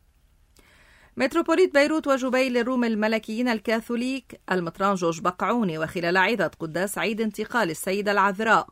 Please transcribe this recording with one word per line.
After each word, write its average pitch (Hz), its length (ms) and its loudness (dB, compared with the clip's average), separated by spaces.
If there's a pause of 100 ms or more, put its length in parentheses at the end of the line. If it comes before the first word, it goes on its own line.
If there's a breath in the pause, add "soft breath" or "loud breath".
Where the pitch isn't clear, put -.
(1160 soft breath)
متروبوليت 320 580 2
بيروت 302 320 2
وجبيل 262 500 0
الروم 240 280 0
الملكيين 220 640 -2
الكاثوليك 233 920 -4 (120)
المطران 185 420 -2
جورج 170 260 -2
بقعوني، 190 580 -2
وخلال 170 380 -2
عظة 208 340 2 (100)
قداس 170 380 -4
عيد 208 220 -2
انتقال 214 500 -2
السيدة 202 420 -2
العذراء، 202 600 2